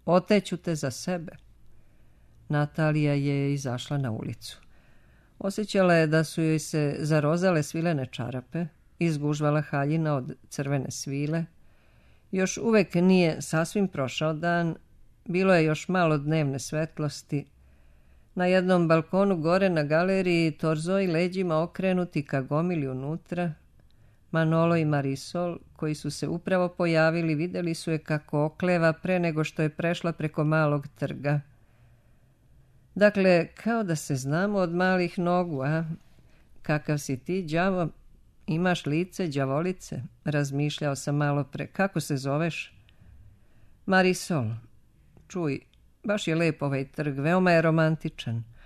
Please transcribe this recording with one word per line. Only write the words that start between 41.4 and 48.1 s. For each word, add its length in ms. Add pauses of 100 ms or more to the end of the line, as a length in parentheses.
pre. 240
„Kako 320
se 180
zoveš?” 560 (1120)
„Marisol.” 600 (800)
„Čuj, 320 (440)
baš 240
je 80
lep 260
ovaj 240
trg, 340
veoma 320
je 100
romantičan. 800 (220)